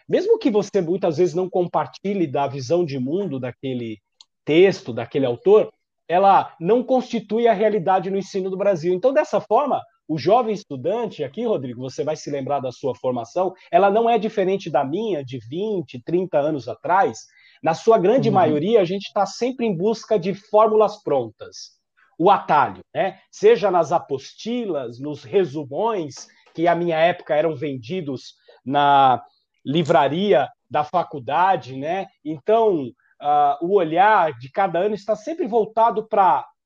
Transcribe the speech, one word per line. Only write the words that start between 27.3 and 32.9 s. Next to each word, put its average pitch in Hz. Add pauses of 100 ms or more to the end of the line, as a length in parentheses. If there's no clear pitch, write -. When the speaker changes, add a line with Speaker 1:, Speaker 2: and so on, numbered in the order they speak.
Speaker 1:
eram 156
vendidos 139 (300)
na 135 (420)
livraria 156 (220)
da 151
faculdade, 151
né? 170 (160)
Então, 160 (280)